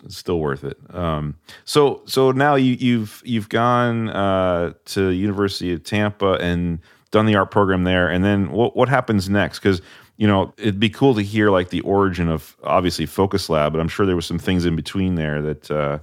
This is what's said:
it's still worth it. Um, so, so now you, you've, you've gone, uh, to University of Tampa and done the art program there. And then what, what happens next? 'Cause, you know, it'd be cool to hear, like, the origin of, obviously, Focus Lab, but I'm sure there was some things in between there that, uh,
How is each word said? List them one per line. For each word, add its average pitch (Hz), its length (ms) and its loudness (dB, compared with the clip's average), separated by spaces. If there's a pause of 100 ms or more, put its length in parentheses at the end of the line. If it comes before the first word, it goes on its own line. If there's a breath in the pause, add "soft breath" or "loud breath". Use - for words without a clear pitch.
it's 90 120 -16
still 87 220 -4
worth 71 240 -4
it. 69 140 -10 (180)
Um, 78 400 -4 (300 loud breath)
so, 139 400 2
so 131 260 2
now 139 240 2
you, 131 240 2
you've, 120 460 -2
you've 113 240 -4
gone, 117 600 0
uh, 92 640 0 (120)
to 95 240 -2
University 95 640 -2
of 82 100 -6
Tampa 104 580 0
and 87 380 -2 (320 soft breath)
done 107 140 4
the 107 100 4
art 95 160 2
program 95 320 2
there. 90 260 2
And 90 140 0
then 98 280 2
what, 107 240 0
what 120 140 2
happens 110 400 0
next? 98 300 0
'Cause, 95 220 2 (360 loud breath)
you 107 100 2
know, 95 300 2
it'd 104 220 -2
be 110 100 2
cool 139 260 2
to 107 80 0
hear, 104 260 2
like, 92 200 2
the 87 120 -4
origin 92 480 0
of, - 340 -6
obviously, 82 440 0
Focus 98 420 -2
Lab, 76 240 0
but 80 80 -2
I'm 82 60 -2
sure 101 180 -2
there 92 100 0
was 85 120 -4
some 87 120 -6
things 90 260 0
in 85 100 0
between 92 400 -4
there 76 260 -2
that, 76 300 -8
uh, 73 320 -2